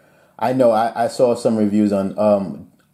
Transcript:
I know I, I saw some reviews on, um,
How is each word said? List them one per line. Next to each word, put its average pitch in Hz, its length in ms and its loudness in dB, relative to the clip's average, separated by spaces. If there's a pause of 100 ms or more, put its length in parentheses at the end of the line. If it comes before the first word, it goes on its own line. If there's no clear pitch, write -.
(380)
I 120 140 -4
know 131 180 4
I, 113 340 0
I 117 40 -2
saw 120 260 0
some 120 220 -2
reviews 104 360 2
on, 98 260 -4
um, 101 540 -2 (220)